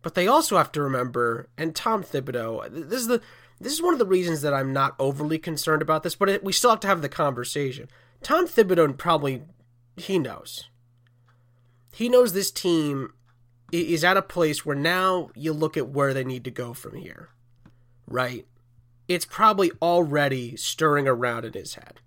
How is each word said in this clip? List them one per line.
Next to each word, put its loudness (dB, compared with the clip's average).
But -10
they 2
also 4
have 2
to -2
remember, -2
and -6
Tom -2
Thibodeau, -6
th-, -12
this -4
is -4
the, 2
this -8
is -6
one 2
of -2
the 2
reasons 0
that 0
I'm -2
not 0
overly -2
concerned -2
about 0
this, -4
but 2
it, 0
we -4
still 4
have 4
to -2
have 2
the -4
conversation. -4
Tom 2
Thibodeau 4
probably, 0
he -4
knows. -6
He -4
knows 6
this -2
team 0
i-, -2
is 0
at 4
a 2
place 0
where -2
now 0
you -4
look -2
at -2
where 0
they -2
need -8
to -8
go -8
from -16
here, -16
right? -4
It's -2
probably 2
already 2
stirring 0
around 0
in -12
his -12
head. -20